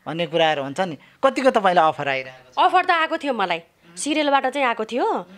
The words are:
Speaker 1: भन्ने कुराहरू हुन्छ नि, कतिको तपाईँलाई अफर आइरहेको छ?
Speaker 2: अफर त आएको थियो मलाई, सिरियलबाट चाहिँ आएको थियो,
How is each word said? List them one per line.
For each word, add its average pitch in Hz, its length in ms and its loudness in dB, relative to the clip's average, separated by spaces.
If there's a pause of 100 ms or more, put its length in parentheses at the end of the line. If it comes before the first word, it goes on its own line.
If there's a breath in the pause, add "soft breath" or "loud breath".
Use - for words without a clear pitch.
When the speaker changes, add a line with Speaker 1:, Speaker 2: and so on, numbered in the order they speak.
Speaker 1:
भन्ने 165 220 -4
कुराहरू 156 360 0
हुन्छ 139 160 -8
नि, 180 180 -4 (260 soft breath)
कतिको 254 280 2
तपाईँलाई 185 360 4
अफर 147 200 -2
आइरहेको 131 440 -8
छ? 302 140 2
Speaker 2:
अफर 359 200 2
त 359 60 0
आएको 320 260 0
थियो 285 160 -4
मलाई, 175 280 -2 (360)
सिरियलबाट 285 500 0
चाहिँ 269 200 -2
आएको 226 180 -4
थियो, 262 400 -4 (120 loud breath)